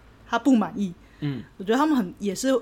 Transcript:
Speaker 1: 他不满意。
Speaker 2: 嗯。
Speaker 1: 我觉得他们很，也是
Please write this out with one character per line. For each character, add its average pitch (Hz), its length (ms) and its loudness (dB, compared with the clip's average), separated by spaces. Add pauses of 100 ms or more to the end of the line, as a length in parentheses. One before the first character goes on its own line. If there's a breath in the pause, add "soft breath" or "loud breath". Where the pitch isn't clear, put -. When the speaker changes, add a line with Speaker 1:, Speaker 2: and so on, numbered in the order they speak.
(280)
Speaker 1:
他 233 100 -2
不 262 180 4
满 190 240 0
意。 185 140 -4 (260 loud breath)
Speaker 2:
嗯。 139 240 -6 (140)
Speaker 1:
我 196 60 -14
觉 185 80 -2
得 247 60 2
他 285 80 2
们 311 100 2
很， 185 240 0
也 196 140 -4
是 254 140 -4 (140)